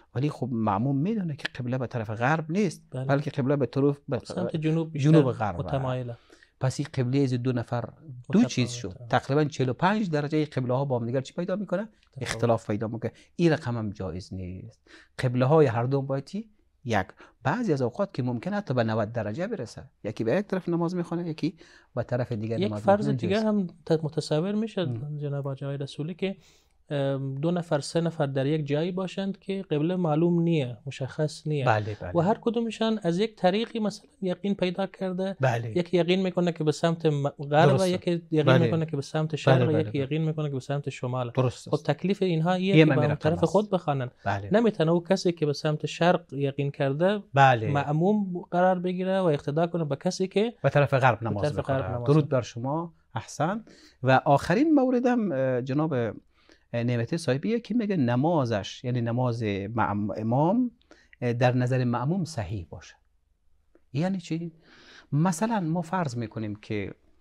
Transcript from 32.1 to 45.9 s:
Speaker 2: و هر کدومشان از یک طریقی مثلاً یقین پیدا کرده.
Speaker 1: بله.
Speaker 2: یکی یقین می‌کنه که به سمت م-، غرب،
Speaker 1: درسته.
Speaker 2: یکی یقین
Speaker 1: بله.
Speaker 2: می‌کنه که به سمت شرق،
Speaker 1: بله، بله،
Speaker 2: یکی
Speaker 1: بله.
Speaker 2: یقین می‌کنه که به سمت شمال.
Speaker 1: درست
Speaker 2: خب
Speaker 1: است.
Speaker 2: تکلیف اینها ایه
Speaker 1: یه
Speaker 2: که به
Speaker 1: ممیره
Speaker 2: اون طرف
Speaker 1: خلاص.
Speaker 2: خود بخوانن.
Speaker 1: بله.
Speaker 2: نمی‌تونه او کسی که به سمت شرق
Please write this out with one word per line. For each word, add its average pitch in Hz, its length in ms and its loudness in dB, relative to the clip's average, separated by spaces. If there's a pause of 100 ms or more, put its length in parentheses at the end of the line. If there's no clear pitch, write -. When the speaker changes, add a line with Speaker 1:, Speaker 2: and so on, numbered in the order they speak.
Speaker 2:
و 170 60 2
هر 180 200 2
کدومشان 226 600 -2
از 170 160 0
یک 220 180 -2
طریقی 214 420 0
مثلاً 208 320 -4 (120)
یقین 190 320 -2
پیدا 185 320 -2
کرده. 190 540 -6
Speaker 1:
بله. 117 380 0
Speaker 2:
یکی 175 180 0
یقین 180 260 4
می‌کنه 180 300 0
که 160 120 -4
به 151 80 4
سمت 165 340 2
م-، 143 220 2
غرب، 147 420 4
Speaker 1:
درسته. 185 200 4
Speaker 2:
یکی 175 400 -2
یقین 151 120 4
Speaker 1:
بله. 135 220 6
Speaker 2:
می‌کنه 160 220 0
که 156 100 -6
به 139 60 -2
سمت 156 340 -2
شرق، - 200 4
Speaker 1:
بله، 165 100 4
بله، 156 140 2
Speaker 2:
یکی - 100 -2
Speaker 1:
بله. 143 100 -2
Speaker 2:
یقین 151 220 -2
می‌کنه 156 260 -2
که 139 60 -6
به 127 60 -4
سمت 143 300 -4
شمال. 123 440 -4
Speaker 1:
درست - 340 0
Speaker 2:
خب - 60 -2
Speaker 1:
است. - 160 0
Speaker 2:
تکلیف 185 320 0
اینها 170 300 2
ایه 185 240 4
Speaker 1:
یه 160 80 10
Speaker 2:
که 151 60 6
به 135 60 4
Speaker 1:
ممیره 151 120 4
Speaker 2:
اون 147 80 0
طرف 160 220 0
Speaker 1:
خلاص. 160 120 2
Speaker 2:
خود 202 200 2
بخوانن. 139 400 -2 (140)
Speaker 1:
بله. 101 280 -4
Speaker 2:
نمی‌تونه 202 380 4
او 175 140 2
کسی 185 280 2
که 156 140 -2
به 143 60 2
سمت 151 340 -2
شرق 175 460 2